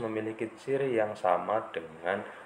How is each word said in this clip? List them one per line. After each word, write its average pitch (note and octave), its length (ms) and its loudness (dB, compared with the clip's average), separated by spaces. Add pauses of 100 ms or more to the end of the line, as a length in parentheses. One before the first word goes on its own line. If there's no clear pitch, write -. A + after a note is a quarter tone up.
memiliki A2 580 -2
ciri C3+ 380 2
yang G#2+ 180 2
sama G2+ 560 2
dengan E2 480 -2 (260)